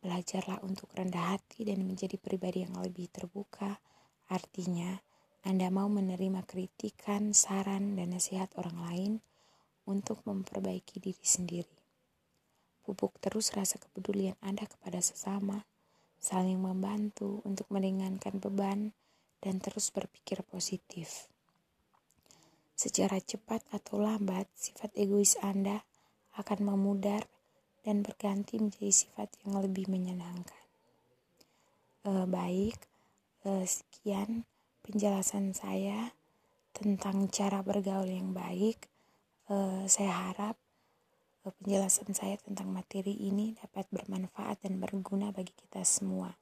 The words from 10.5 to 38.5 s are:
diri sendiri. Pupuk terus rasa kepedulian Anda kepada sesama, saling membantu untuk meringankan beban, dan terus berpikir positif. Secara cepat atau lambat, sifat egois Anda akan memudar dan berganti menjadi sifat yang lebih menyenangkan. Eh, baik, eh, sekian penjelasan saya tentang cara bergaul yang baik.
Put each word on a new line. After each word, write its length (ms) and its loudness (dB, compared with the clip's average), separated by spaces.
diri 200 -6
sendiri. 520 0
Pupuk 380 -2
terus 340 0
rasa 240 0
kepedulian 640 -2
Anda 240 -4
kepada 400 -6
sesama, 600 -2
saling 480 2
membantu 800 -2
untuk 260 -4
meringankan 720 0
beban, 560 0
dan 180 0
terus 320 -2
berpikir 540 -4
positif. 840 -6
Secara 420 4
cepat 540 -4
atau 320 -4
lambat, 480 2
sifat 420 -8
egois 460 6
Anda 400 2
akan 400 2
memudar 480 2
dan 240 2
berganti 560 -2
menjadi 320 2
sifat 400 2
yang 220 0
lebih 240 0
menyenangkan. 760 -4
Eh, 240 2
baik, 480 2
eh, 160 2
sekian 800 -2
penjelasan 720 2
saya 560 -2
tentang 560 2
cara 320 0
bergaul 420 2
yang 300 -2
baik. 500 0